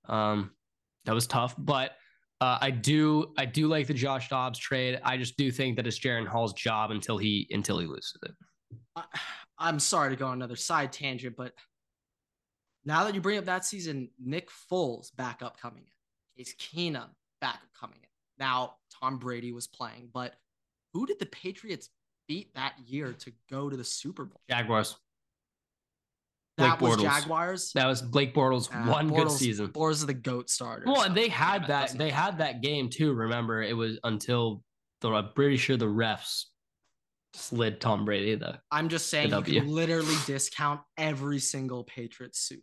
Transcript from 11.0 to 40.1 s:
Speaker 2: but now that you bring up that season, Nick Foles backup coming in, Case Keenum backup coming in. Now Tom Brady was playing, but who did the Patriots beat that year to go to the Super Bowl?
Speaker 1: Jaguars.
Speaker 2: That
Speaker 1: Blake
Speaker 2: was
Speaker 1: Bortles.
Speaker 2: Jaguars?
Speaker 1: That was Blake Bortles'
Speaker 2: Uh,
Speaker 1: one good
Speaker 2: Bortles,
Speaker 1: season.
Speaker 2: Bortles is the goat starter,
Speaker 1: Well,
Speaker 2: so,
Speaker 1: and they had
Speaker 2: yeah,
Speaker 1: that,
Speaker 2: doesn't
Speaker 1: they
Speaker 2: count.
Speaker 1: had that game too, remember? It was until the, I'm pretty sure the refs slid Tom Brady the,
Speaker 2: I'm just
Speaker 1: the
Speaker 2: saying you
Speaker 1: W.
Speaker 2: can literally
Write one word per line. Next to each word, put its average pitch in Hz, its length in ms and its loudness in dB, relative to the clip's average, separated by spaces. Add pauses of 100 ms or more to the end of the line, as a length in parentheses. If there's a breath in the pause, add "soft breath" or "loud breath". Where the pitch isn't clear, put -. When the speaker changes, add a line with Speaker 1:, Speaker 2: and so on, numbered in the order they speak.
Speaker 2:
but 127 160 -10 (1300)
now 156 200 4
that 208 100 0
you 196 60 0
bring 202 180 0
up 185 60 -4
that 180 200 -2
season, 156 440 -6 (140)
Nick 139 260 -6 (220)
Foles 156 440 -2
backup 120 460 -8
coming - 240 -14
in, - 600 -20
Case - 140 -14
Keenum 156 520 -6 (300)
backup 127 200 -4 (180)
coming - 240 -16
in. - 60 -20 (300)
Now 127 380 -2 (240)
Tom 131 180 -2
Brady 120 340 -8
was 120 160 -10
playing, 120 440 -14
but 123 220 -8 (580)
who 214 140 -2
did 403 120 -4
the 196 80 -4
Patriots 196 600 -10 (380)
beat 180 280 -8
that 135 200 -6 (120)
year 131 260 -6
to 120 200 -16 (180)
go 139 200 -4
to 139 60 -6
the 123 80 -8
Super - 400 -8
Bowl? - 160 -16 (100)
Speaker 1:
Jaguars. 117 460 2 (1600)
Speaker 2:
That 135 220 6
Speaker 1:
Blake 127 120 6
Speaker 2:
was 113 80 6
Speaker 1:
Bortles. 107 40 4 (180)
Speaker 2:
Jaguars? 170 540 -2
Speaker 1:
That 131 120 4
was 131 140 2
Blake 127 340 2
Bortles' 131 380 4
Speaker 2:
Uh, 120 180 -2
Speaker 1:
one 151 180 4
good 156 180 4
Speaker 2:
Bortles, 147 120 2
Speaker 1:
season. 107 300 2
Speaker 2:
Bortles 156 240 2
is 151 140 0
the 139 80 -2
goat 123 340 -6
starter, 117 380 -4
Speaker 1:
Well, 269 100 4
Speaker 2:
so, 254 60 6
Speaker 1:
and 190 140 2
they 226 120 4
had 185 340 2
Speaker 2:
yeah, 139 60 -4
Speaker 1:
that, 143 140 2
Speaker 2:
doesn't 127 160 -4
Speaker 1:
they 151 120 0
Speaker 2:
count. 147 140 0
Speaker 1:
had 190 140 -2
that 131 240 -2
game 139 280 0
too, 151 220 2
remember? 113 500 0
It 113 140 -2
was 113 280 -2
until 113 580 0 (380)
the, 117 100 0
I'm 107 240 2
pretty 139 220 6
sure 127 200 2
the 117 100 2
refs 107 580 0 (920)
slid 113 460 0
Tom 104 240 2
Brady 104 320 2
the, - 240 -8 (100)
Speaker 2:
I'm 156 180 0
just 160 180 -2
Speaker 1:
the - 100 -2
Speaker 2:
saying 147 100 4
you - 60 4
Speaker 1:
W. 143 300 4
Speaker 2:
can 139 60 -2
literally 160 460 2 (120)